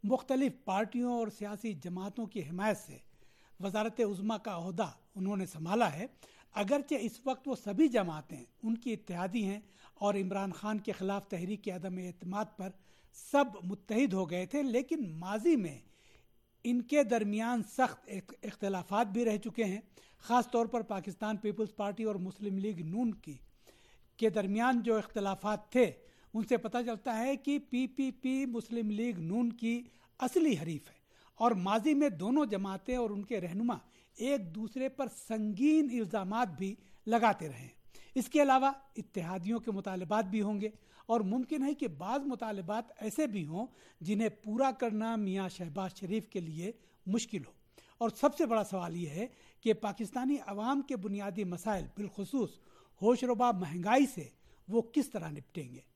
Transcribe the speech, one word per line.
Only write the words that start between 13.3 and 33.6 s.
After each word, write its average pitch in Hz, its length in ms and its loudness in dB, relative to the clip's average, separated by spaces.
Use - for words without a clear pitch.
سب 285 120 8
متحد 208 500 0
ہو 185 180 0
گئے 180 160 -2
تھے، 285 160 0
لیکن 262 460 0
ماضی 202 480 2
میں 160 220 -2
ان 240 180 2
کے 285 200 4
درمیان 220 600 2
سخت - 440 0
اخ-، - 360 -10
اختلافات 196 640 0
بھی 208 180 0
رہ 214 120 2
چکے 220 280 -2
ہیں۔ 202 160 -2
خاص 240 280 2
طور 233 160 2
پر 233 160 -2
پاکستان 208 540 -4
پیپلز 208 400 -4
پارٹی 208 280 -4
اور 214 100 0
مسلم 190 440 -4
لیگ 190 220 -2
نون 202 340 -2
کی، 147 220 -14
کے 226 140 4
درمیان 220 520 2
جو 220 140 4
اختلافات 202 760 -2
تھے، 233 200 6
ان 220 80 0
سے 233 140 2
پتہ 233 300 -2
چلتا 226 320 -4
ہے 269 180 0
کہ 285 220 0
پی 254 160 0
پی 269 240 -2
پی 262 360 -2
مسلم 233 440 -4
لیگ 220 280 0
نون 220 340 0
کی 233 300 -2
اصلی 294 440 4
حریف 160 260 -6
ہے - 60 -20
اور 233 160 6
ماضی 214 440 4
میں 285 140 4
دونوں 226 380 2
جماعتیں 196 500 -2
اور 233 140 0
ان 202 140 -4
کے 208 160 -2
رہنما 196 340 0